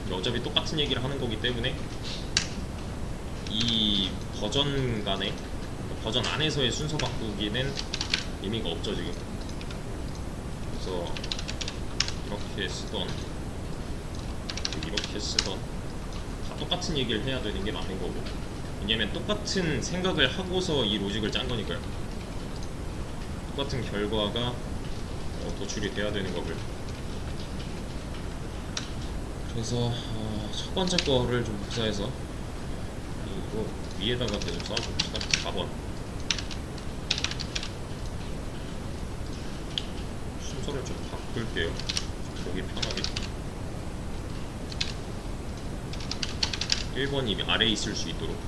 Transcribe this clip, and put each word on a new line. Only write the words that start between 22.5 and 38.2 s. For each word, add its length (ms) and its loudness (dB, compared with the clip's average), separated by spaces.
똑같은 400 0
결과가, 480 2
어, 1120 -2
도출이 340 0
돼야 180 2
되는 220 2
거고요. 220 0
그래서, 240 0
어, 760 0
첫 180 -2
번째 320 4
거를 380 6
좀 140 -2
복사해서 520 0
이거 380 0
위에다가 400 2
계속 260 0
써줍시다. 540 0
사 80 0
번. 160 2